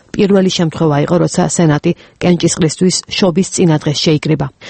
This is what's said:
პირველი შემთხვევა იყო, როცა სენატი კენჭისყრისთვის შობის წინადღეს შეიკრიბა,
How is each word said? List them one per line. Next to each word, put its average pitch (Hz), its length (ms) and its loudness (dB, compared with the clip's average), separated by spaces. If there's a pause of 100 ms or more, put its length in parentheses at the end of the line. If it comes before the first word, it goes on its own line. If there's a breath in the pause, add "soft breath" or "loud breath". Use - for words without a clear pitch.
(120)
პირველი 190 400 2
შემთხვევა 160 520 0
იყო, 180 200 0
როცა 175 260 -2
სენატი 165 420 0 (300 loud breath)
კენჭისყრისთვის 175 760 0 (120)
შობის 185 420 0
წინადღეს 156 480 0
შეიკრიბა, 151 480 0 (240 loud breath)